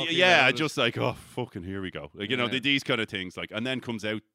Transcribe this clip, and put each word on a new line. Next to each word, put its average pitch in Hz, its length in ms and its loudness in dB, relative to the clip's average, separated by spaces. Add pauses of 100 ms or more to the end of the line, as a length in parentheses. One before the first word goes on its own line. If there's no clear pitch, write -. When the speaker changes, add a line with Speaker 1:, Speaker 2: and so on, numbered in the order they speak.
Speaker 1:
Talking 165 120 -2
Speaker 2:
yeah, 180 220 8
Speaker 1:
about 131 60 8
Speaker 2:
I 131 40 6
Speaker 1:
it. 135 60 4
Speaker 2:
just 147 220 -2
like, 120 200 2
"Oh, 120 160 0
fucking - 500 -10
here 95 180 -8
we 92 100 -6
go." 73 220 -10
Like, 104 160 -6
you 127 80 -2
know, 123 80 0
Speaker 1:
Yeah. 110 60 -2
Speaker 2:
th-, 127 120 -2
these 139 200 0
kind 127 180 0
of 104 80 -2
things. 92 280 -6
Like, 90 160 -8
and 110 120 -4
then 127 160 -4
comes 113 240 -8
out 107 160 -4 (140)